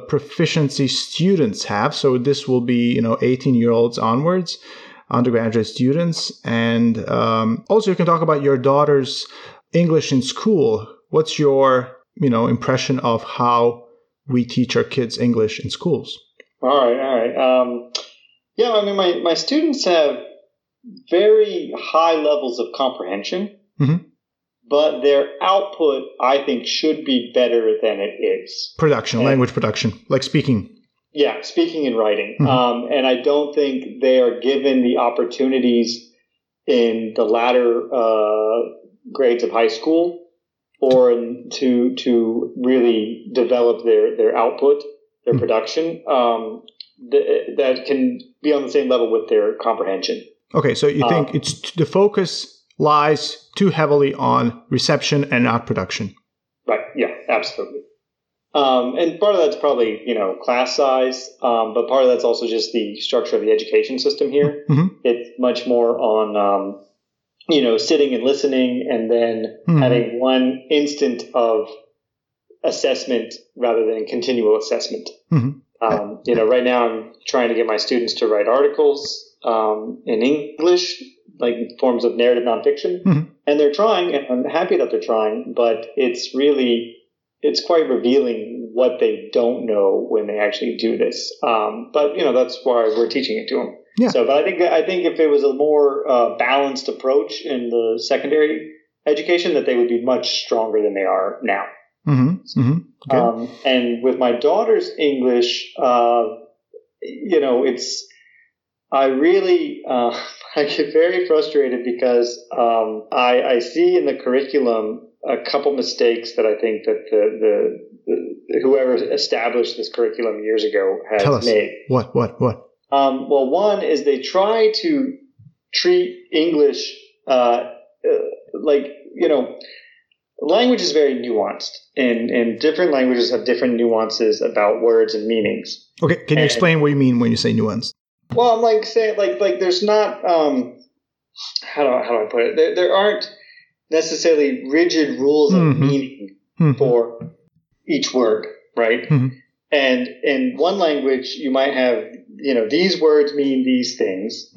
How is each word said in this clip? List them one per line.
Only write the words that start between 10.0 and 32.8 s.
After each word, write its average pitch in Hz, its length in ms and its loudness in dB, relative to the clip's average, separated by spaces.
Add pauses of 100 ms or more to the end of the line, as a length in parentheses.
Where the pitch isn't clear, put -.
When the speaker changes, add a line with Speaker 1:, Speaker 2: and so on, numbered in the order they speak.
Speaker 1:
in 131 80 4
school. 123 640 0 (220)
What's 156 280 0
your, 135 600 2 (180)
you 147 140 0
know, 117 180 2
impression 127 520 -2
of 117 240 -2
how 120 600 0 (460)
we 123 160 0
teach 123 320 -2
our 117 80 0
kids 120 340 -6
English 113 400 0
in 104 100 -8
schools? - 480 -4 (440)
Speaker 2:
All 127 80 0 (200)
right, 123 160 0
all 131 140 -2
right. 120 160 -2
Um, 127 560 0 (640)
yeah, 233 160 0
I 208 140 2
mean, 202 100 -2
my, 175 260 0
my 170 120 0
students 294 520 -2
have 156 300 2 (960)
very 208 680 4
high 165 380 2
levels 139 440 0
of 113 140 -4
comprehension, 127 840 -6 (240)
Speaker 1:
Mm-hmm. 147 160 2 (720)
Speaker 2:
but 147 320 2
their 139 260 4 (140)
output, 175 600 0 (180)
I 135 240 2
think, 127 200 -4
should - 380 -2
be 123 300 -2
better 117 480 2
than 110 180 0
it 101 240 -6
is. - 540 -4
Speaker 1:
Production, 127 420 0
Speaker 2:
And 123 80 2
Speaker 1:
language 131 260 2
production, 110 380 -2 (180)
like 135 140 0
speaking. 131 460 -2 (440)
Speaker 2:
Yeah, 127 280 0
speaking 160 460 -2
and 117 100 -2
writing. 104 420 0
Speaker 1:
Mm-hmm. 143 80 4
Speaker 2:
Um, 123 440 2